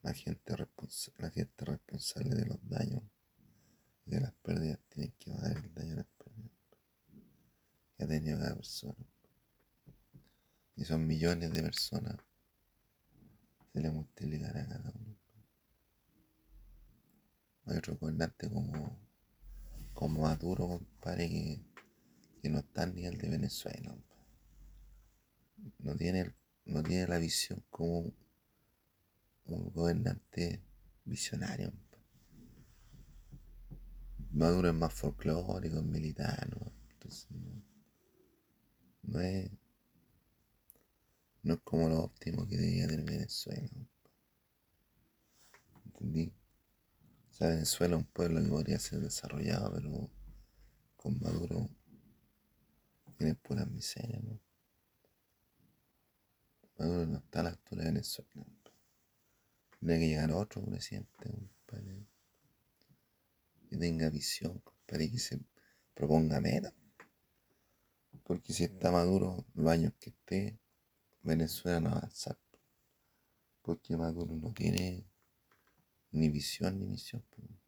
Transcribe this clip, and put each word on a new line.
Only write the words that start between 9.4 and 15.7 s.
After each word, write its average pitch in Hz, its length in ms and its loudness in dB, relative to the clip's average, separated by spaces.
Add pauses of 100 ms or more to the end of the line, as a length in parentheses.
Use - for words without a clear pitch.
Y - 80 -2
son 80 200 2
millones 82 460 2
de 80 100 2
personas. - 540 -2 (1600)
Se - 80 0
le 78 100 2
multiplicará 76 680 -4
a 69 80 -6
cada - 220 -8
uno. 107 260 -14 (2500)